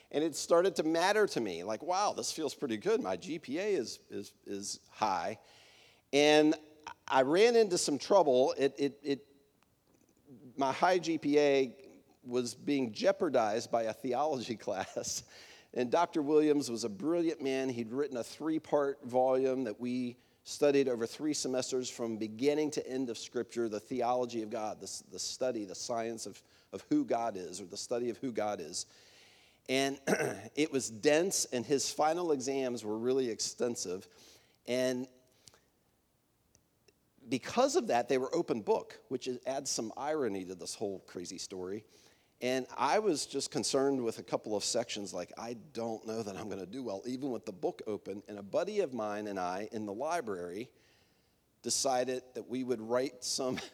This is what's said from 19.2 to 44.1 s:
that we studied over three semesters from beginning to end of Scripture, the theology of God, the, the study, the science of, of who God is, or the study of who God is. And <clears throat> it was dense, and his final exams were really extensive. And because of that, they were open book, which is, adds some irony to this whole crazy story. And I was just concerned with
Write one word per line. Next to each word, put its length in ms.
that 140
we 380
studied 440
over 180
three 280
semesters 560
from 260
beginning 560
to 160
end 220
of 80
Scripture, 500
the 140
theology 640
of 60
God, 300
the, 220
the 80
study, 460
the 100
science 500
of, 160
of 180
who 140
God 320
is, 240
or 60
the 100
study 340
of 100
who 120
God 300
is. 240
And 360
<clears throat> 520
it 160
was 180
dense, 640
and 140
his 260
final 400
exams 540
were 120
really 320
extensive. 760
And 380
because 480
of 120
that, 200
they 100
were 160
open 280
book, 360
which 180
is, 180
adds 240
some 280
irony 480
to 100
this 180
whole 340
crazy 300
story. 460
And 260
I 220
was 260
just 240
concerned 540
with 160